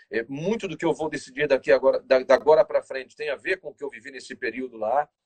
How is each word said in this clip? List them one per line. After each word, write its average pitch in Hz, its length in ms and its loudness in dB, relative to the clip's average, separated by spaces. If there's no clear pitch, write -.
É, 117 180 -4
muito 185 380 -6
do 160 100 -10
que - 80 -6
eu 156 100 0
vou 156 140 -6
decidir 143 380 -6
daqui 139 240 2
agora, 131 300 4
da, 131 200 2
da 127 140 4
agora 151 300 6
pra 143 180 -2
frente 131 320 -12
tem 151 140 -8
a 135 80 -4
ver 156 240 -4
com 151 80 -16
o 131 60 -14
que 143 100 -14
eu 139 60 -8
vivi 117 200 -18
nesse 127 240 -16
período 120 420 -8
lá, 117 320 -2